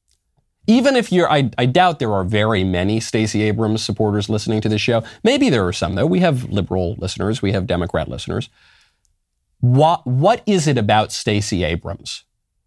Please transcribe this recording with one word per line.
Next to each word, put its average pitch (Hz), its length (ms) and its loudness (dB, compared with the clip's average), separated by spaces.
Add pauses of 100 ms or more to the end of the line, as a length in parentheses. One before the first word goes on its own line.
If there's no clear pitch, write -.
(680)
Even 254 280 4
if 233 160 -2
you're, 180 180 4
I, 143 280 2
I 127 80 2
doubt 170 340 2
there 110 140 0
are 95 100 0
very 104 400 0
many 95 360 0
Stacey 110 420 -2
Abrams 110 420 0
supporters 104 460 -2
listening 107 320 -2
to 110 80 0
this 104 120 0
show. 117 220 0 (200)
Maybe 262 260 2
there 110 180 2
are 87 60 -2
some, 90 220 -4
though. 104 100 0
We 180 140 2
have 156 320 0
liberal 92 480 -2
listeners. 101 420 -4
We 95 100 0
have 92 160 -2
Democrat 87 400 -2
listeners. - 420 -8 (1080)
What, 143 480 2
what 170 380 2
is 180 220 2
it 131 100 2
about 107 340 2
Stacey 104 520 -2
Abrams - 600 -6 (440)